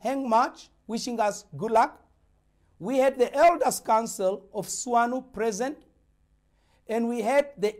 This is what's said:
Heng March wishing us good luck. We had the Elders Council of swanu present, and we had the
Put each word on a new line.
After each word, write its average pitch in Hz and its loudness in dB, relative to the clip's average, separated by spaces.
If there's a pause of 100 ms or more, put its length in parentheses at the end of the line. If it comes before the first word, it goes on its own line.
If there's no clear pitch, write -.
Heng 269 -4
March 233 0 (180)
wishing 226 -6
us 208 -2 (120)
good 175 -6
luck. 233 2 (800)
We 226 -4
had 262 2
the 247 0
Elders 311 4
Council 214 -2
of 190 -6
swanu 240 -2
present, 226 -6 (1040)
and 233 -2
we 240 -4
had 277 2
the 208 -4